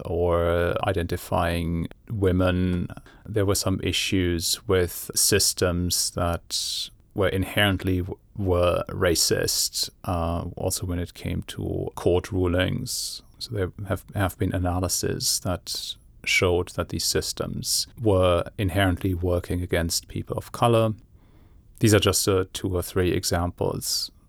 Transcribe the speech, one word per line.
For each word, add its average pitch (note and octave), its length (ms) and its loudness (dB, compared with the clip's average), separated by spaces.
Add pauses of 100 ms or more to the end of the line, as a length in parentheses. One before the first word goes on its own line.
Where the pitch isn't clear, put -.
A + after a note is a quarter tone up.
or F2 680 2 (140)
identifying E2+ 960 -2 (240)
women. F#2 760 2 (380)
There G#2 180 0
were F#2+ 100 2
some F#2+ 280 -2
issues F2+ 840 0
with F2+ 480 0
systems F2 960 0
that - 800 -4 (240)
were F#2+ 140 2
inherently F#2+ 680 0
w-, F2+ 200 -6 (180)
were F2 520 2
racist, - 1000 0 (140)
uh, E2+ 400 -2 (120)
also - 300 -2
when F2 120 -2
it F2 140 -6
came F2 300 -4
to F2+ 520 -4
court F2+ 380 2
rulings. F#2 880 0 (160)
So - 160 -10
there F#2+ 180 -4 (140)
have, - 180 -4 (100)
have F#2+ 240 -2
been F#2 160 0
analyses F2 840 -2
that - 540 -6 (300)
showed F2+ 460 2
that - 180 -4
these - 160 -4
systems - 840 -2 (140)
were F#2 440 4 (120)
inherently F#2+ 580 2
working F2 480 0
against E2+ 460 -2
people - 300 -6
of - 140 -12
color. A2+ 420 4 (840)
These G#2+ 120 6
are G#2 80 8
just, - 280 2
uh, F#2+ 160 4 (100)
two F#2+ 200 -4
or F2 60 0
three F2+ 320 0
examples - 1000 -2 (180)